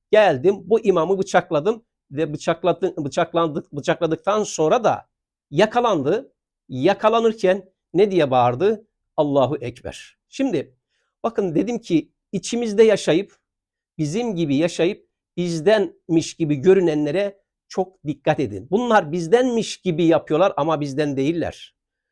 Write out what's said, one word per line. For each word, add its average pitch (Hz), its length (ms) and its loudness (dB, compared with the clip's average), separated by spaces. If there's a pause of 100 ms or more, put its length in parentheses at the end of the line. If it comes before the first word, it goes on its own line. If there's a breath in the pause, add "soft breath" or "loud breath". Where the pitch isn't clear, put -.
(120)
geldim, 185 520 4
bu 220 160 2
imamı 185 380 0
bıçakladım." 185 680 -2 (260)
Ve 147 220 -4
bıçakladı-, 170 640 -2
bıçaklandık-, 160 720 -4
bıçakladıktan 160 720 -2
sonra 170 400 0
da 127 220 -2 (460)
yakalandı. 214 800 0 (360)
Yakalanırken 202 1000 0 (240)
ne 190 180 2
diye 156 200 0
bağırdı? 127 560 0 (300)
"Allahu 139 400 0
Ekber." - 600 -14 (120)
Şimdi 233 480 -4 (460)
bakın 208 320 -2
dedim 226 240 -2
ki - 320 -2 (200)
içimizde 220 520 0
yaşayıp, 196 540 2 (600)
bizim 185 380 -4
gibi 151 200 0
yaşayıp 170 580 -2 (240)
bizdenmiş 170 960 0
gibi 147 220 -2
görünenlere 170 880 2 (240)
çok - 400 -8
dikkat 151 320 -2
edin. 104 320 -6
Bunlar 214 400 2
bizdenmiş 220 720 0
gibi 175 240 0
yapıyorlar 165 520 2
ama 151 240 -2
bizden 143 360 -4
değiller. 135 580 -4 (360)